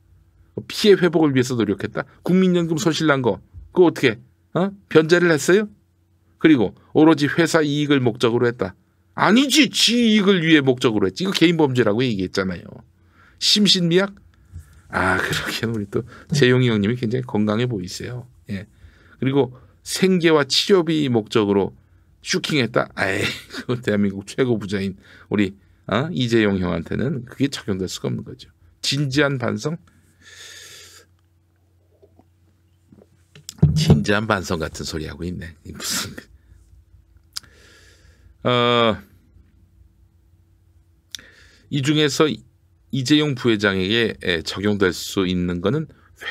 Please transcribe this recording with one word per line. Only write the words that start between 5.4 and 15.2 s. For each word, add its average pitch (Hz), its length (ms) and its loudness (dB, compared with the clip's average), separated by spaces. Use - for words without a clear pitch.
그리고 127 360 4
오로지 151 340 4
회사 160 340 2
이익을 147 380 0
목적으로 120 480 0
했다. 107 280 -4
아니지, 247 560 2
지 233 440 2
이익을 190 320 2
위해 156 160 6
목적으로 123 460 2
했지. 92 160 -6
이거 196 80 -2
개인 175 260 2
범죄라고 123 460 2
얘기했잖아요. 92 600 -4
심신미약? 190 760 2
아, 90 280 0
그러기에는 - 580 -6